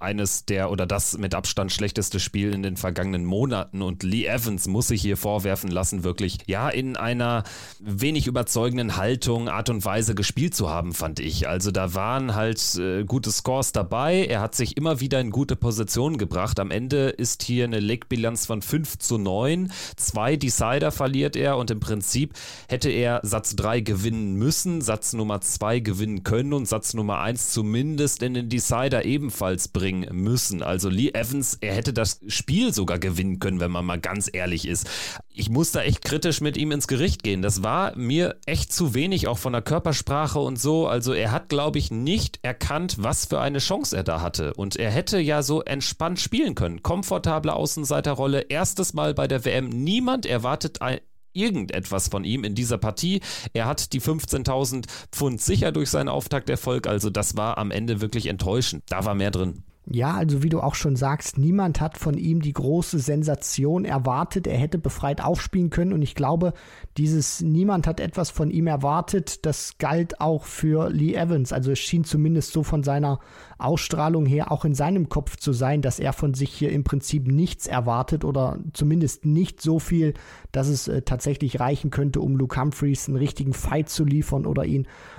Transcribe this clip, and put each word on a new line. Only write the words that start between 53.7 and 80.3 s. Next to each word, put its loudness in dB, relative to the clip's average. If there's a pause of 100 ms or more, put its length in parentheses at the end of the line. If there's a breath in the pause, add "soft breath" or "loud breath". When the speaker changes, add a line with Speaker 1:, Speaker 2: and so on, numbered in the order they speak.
Speaker 1:
die 0
fünfzehntausend 0 (260 loud breath)
Pfund 0
sicher 2
durch 0
seinen 0
Auftakterfolg. 0
Also 2
das 0
war 0
am -2
Ende 0
wirklich -2
enttäuschend. 0
Da -2
war 0
mehr 2
drin. -2 (280)
Speaker 2:
Ja, 2
also 2
wie 4
du 2
auch 0
schon 0
sagst, 0
niemand 4
hat -2
von 0
ihm 2
die 0
große 0
Sensation 0
erwartet. 0
Er 0
hätte 0
befreit -2
aufspielen 0
können 2
und 2
ich -2
glaube, 2 (460 loud breath)
dieses 2
„Niemand 4
hat 0
etwas -2
von 0
ihm 2
erwartet“, 0
das -4
galt 0
auch 2
für 2
Lee 2
Evans. 2
Also 0
es 2
schien 2
zumindest 2
so 2
von 0
seiner 2 (380 loud breath)
Ausstrahlung 2
her 2
auch 0
in 4
seinem 2
Kopf -2
zu 0
sein, 2
dass 0
er 0
von 0
sich -2
hier 0
im 2
Prinzip 0
nichts 2
erwartet 0
oder 0 (160)
zumindest 2
nicht 2
so 4
viel, 2 (400 loud breath)